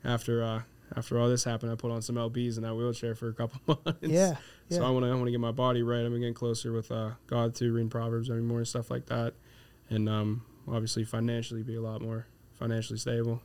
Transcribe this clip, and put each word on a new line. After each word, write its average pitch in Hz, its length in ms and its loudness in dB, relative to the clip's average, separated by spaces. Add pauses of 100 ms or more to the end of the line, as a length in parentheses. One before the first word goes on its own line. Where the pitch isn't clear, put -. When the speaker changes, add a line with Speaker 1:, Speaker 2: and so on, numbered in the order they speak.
Speaker 1:
after, 117 400 0
uh, 113 200 -2 (340)
after 120 240 -2
all 120 80 6
this 123 160 4
happened. 117 260 -2
I 117 40 -2
put 117 160 -4
on 117 100 -2
some 120 160 -4
L 117 140 0
Bs 120 260 -2
in 113 60 -4
that 113 120 -4
wheelchair 117 400 -2
for 117 140 -6
a 110 60 -4
couple 117 320 -4
<laughs> 151 180 2
months. 165 160 -2
Speaker 2:
Yeah, 160 360 4 (340)
Speaker 1:
So 175 100 2
Speaker 2:
yeah. 127 60 4
Speaker 1:
I 127 40 4
wanna, 127 220 4
I - 20 4
wanna 123 160 2
get 120 100 0
my 117 120 0
body 123 300 2
right. 120 240 2
I've 120 40 0
been 117 100 0
getting 120 120 0
closer 117 400 -2
with, 113 180 -4
uh, 110 200 -2 (160)
God 117 280 2
through 120 180 2
reading 113 180 2
Proverbs 117 400 -2
every 117 100 0
morning, 117 240 0
stuff 117 260 -4
like 123 160 -4
that. 120 280 -2 (560)
And, 107 180 2
um, 107 380 0 (200)
obviously 113 380 -2
financially 117 580 -2
be 113 120 -6
a 113 80 -4
lot 110 180 -6
more 113 260 -6 (280)
financially 113 440 -2
stable. 117 460 0